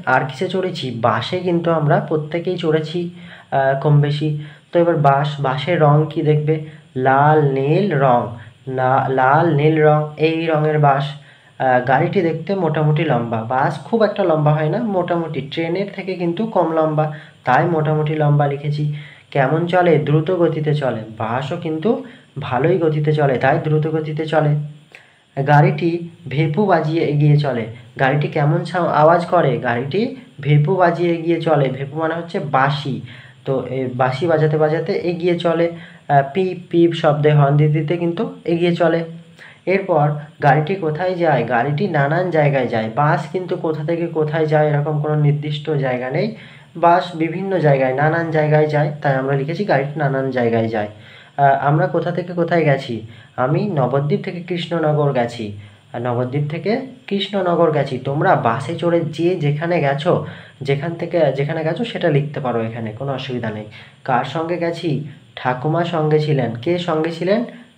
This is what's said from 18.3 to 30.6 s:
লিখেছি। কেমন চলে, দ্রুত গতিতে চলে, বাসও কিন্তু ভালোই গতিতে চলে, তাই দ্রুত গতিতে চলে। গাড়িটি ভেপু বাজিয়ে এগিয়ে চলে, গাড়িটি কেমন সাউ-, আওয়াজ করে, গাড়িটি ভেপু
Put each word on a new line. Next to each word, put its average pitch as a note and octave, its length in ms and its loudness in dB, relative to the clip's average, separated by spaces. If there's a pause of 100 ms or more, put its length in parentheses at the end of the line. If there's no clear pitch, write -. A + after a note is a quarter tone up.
লিখেছি। D3 460 -4 (380)
কেমন D3+ 360 0
চলে, F3 320 4
দ্রুত D3+ 320 0
গতিতে D3+ 440 0
চলে, A#2+ 260 -2 (160)
বাসও B2 400 -4
কিন্তু E3 460 -2 (360)
ভালোই B2+ 380 0
গতিতে D3+ 360 0
চলে, C#3 240 2
তাই C#3 260 2
দ্রুত D3+ 240 0
গতিতে D#3 380 -4
চলে। D3+ 300 2 (920)
গাড়িটি E3+ 640 4 (180)
ভেপু E3 380 0
বাজিয়ে D#3+ 400 2
এগিয়ে D3 320 4
চলে, B2 280 -2 (340)
গাড়িটি C#3+ 280 0
কেমন D#3+ 380 0
সাউ-, F3 220 -2
আওয়াজ E3+ 380 4
করে, D3 320 2
গাড়িটি C#3 580 -4 (240)
ভেপু D3 360 2